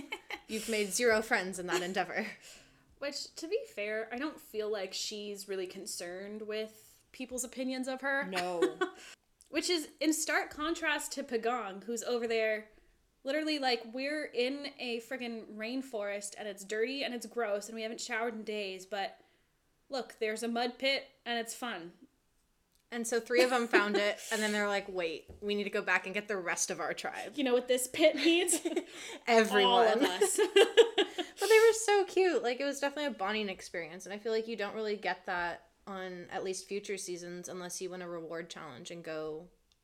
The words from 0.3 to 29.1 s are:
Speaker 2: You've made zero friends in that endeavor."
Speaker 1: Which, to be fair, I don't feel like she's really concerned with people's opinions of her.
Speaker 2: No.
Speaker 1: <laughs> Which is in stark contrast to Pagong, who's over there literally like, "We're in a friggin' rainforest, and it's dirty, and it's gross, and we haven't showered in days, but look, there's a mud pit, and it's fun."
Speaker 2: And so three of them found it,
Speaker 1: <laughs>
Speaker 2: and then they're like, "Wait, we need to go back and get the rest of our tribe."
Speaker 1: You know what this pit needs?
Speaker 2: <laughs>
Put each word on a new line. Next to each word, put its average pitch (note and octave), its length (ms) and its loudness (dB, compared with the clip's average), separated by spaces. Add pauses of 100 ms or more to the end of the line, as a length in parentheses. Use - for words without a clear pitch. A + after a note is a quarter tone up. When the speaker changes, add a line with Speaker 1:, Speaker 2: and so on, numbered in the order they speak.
Speaker 2:
You've A3 220 -6
made G#3 240 0
zero A3+ 280 4
friends F#3+ 380 -2
in F3+ 80 -6
that F3 140 2
endeavor." F#3 460 -2 (720)
Speaker 1:
Which, - 360 -8
to D#4+ 120 -10
be G4+ 120 0 (160)
fair, G#3+ 360 -4
I A#3+ 60 -6
don't C#4 220 -6
feel G#3+ 320 -6
like G3 220 -4
she's G#3 540 -6
really F#3+ 200 -4
concerned F#3 760 -10
with G#3+ 520 -8 (160)
people's B3+ 320 -8
opinions B3+ 440 -4
of C4 140 -6
her. C#4 280 0
Speaker 2:
No. F3+ 480 0 (360)
Speaker 1:
<laughs> - 360 -20
Which E4 200 -2
is D#4+ 200 0 (100)
in D#4+ 140 4
stark D#4 360 0
contrast D4+ 640 -2
to C4+ 100 -4
Pagong, A3 600 -2
who's A3+ 200 -4
over A#3+ 240 0
there A3 380 0 (580)
literally D4+ 360 0
like, B3 220 2 (120)
"We're C#4+ 320 -2
in C#4 420 -2 (120)
a A#3+ 220 -4
friggin' A#3+ 420 -8 (120)
rainforest, G#3+ 840 -6
and G#3+ 100 -8
it's G3 160 -10
dirty, A3+ 400 -2
and A#3+ 100 -2
it's A#3 120 -8
gross, G#3+ 420 -2
and A3+ 80 -12
we A3+ 80 -8
haven't A3+ 180 -8
showered A#3 320 -2
in G#3+ 100 -8
days, G3+ 420 -6
but - 320 -6 (720)
look, B3+ 300 -6
there's G#3+ 240 -2
a A#3 40 -2
mud A#3+ 300 0
pit, C4+ 280 0 (200)
and A#3 140 -2
it's A3+ 140 -6
fun." F3+ 380 -8 (1000)
Speaker 2:
And A#3 140 -4
so A#3 140 2
three A#3+ 240 6
of B3+ 60 8
them A#3+ 180 2
found G#3 300 6
it, G#3 280 2
Speaker 1:
<laughs> - 60 -10
Speaker 2:
and A3 100 2
then G#3+ 100 2
they're G#3 160 2
like, G3+ 220 0
"Wait, E3+ 360 -4 (160)
we G#3 140 -2
need G#3 100 0
to G3 40 -4
go G#3 120 0
back F#3 240 2
and F#3+ 80 -6
get G#3 140 -4
the G#3 100 -2
rest E3+ 340 -2
of E3 80 -4
our D#3+ 140 -2
tribe." - 420 -6
Speaker 1:
You D4 80 0
know B3 100 4
what B3 140 4
this B3+ 200 2
pit D#4 280 6
needs? E4+ 440 4 (340)
Speaker 2:
<laughs> - 340 -10